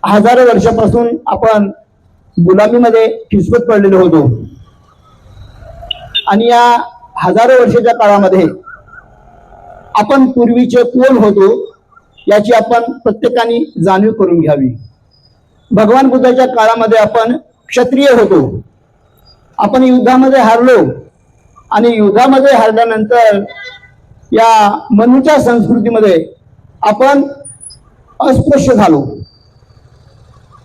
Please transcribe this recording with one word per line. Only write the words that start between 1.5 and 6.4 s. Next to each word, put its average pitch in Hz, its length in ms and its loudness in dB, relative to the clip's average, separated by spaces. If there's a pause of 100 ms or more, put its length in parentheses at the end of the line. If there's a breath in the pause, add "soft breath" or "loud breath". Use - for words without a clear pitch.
गुलामीमध्ये 220 680 2
किस्मत 220 580 -4
पडलेलो 202 320 0
होतो, 160 420 0 (1900)
आणि 214 200 -2